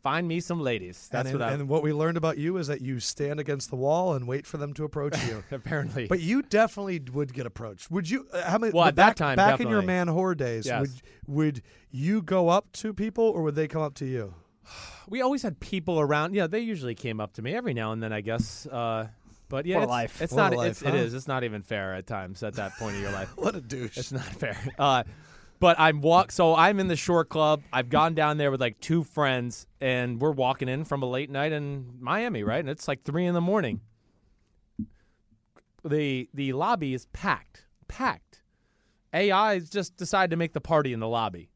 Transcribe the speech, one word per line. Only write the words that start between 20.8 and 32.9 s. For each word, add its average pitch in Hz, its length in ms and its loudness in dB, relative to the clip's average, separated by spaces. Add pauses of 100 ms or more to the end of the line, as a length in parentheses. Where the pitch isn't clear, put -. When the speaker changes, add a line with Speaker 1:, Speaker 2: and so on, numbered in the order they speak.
Speaker 2:
life, 139 120 0
Speaker 1:
it 139 40 2
Speaker 2:
huh? 123 60 2
Speaker 1:
is. 117 100 -4
It's 135 140 -8
not 131 160 -2
even 107 180 -6
fair 98 320 -4
at 92 140 -8
times 95 340 -8
at 104 120 -6
that 98 220 -6
point 104 200 -6
in 101 60 -6
your 98 100 -4
life. 95 200 -8
Speaker 2:
<laughs> - 40 -18
What 208 180 -2
a 175 60 -8
douche. 123 380 -8
Speaker 1:
It's 127 120 -8
not 135 140 -6
fair. - 320 -6 (200)
Uh, 131 280 4 (560)
but 170 180 8
I'm 156 220 6
walk. 165 320 6
So 165 240 6
I'm 190 240 6
in 190 80 0
the 170 80 0
shore 170 280 2
club. 151 380 2 (100)
I've 123 160 0
gone 156 260 4
down 151 220 2
there 143 140 2
with, 135 100 -2
like, 120 200 0
two 160 240 2
friends, 127 640 0 (120)
and 123 400 0
we're 151 120 2
walking 131 360 0
in 135 160 -2
from 139 200 -2
a - 20 -2
late 131 240 -4
night 143 220 -2
in 139 480 -6
Miami, 165 420 -2
right? 110 160 0
And 151 100 -4
it's, 127 200 -8
like, 139 160 -4